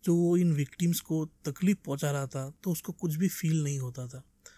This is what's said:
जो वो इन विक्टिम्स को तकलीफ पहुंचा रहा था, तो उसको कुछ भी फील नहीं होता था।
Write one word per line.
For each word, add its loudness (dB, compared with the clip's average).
जो 4
वो 4
इन 4
विक्टिम्स 0
को -2
तकलीफ 0
पहुंचा -2
रहा -2
था, -8
तो -2
उसको -6
कुछ -4
भी 0
फील 0
नहीं -2
होता -8
था। -16